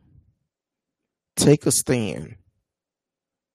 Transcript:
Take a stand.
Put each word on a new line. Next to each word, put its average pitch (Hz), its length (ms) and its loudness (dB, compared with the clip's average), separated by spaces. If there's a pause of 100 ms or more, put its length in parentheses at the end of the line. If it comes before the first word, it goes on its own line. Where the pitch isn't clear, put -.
(1400)
Take 147 300 4
a 143 60 2
stand. 95 640 -4 (1200)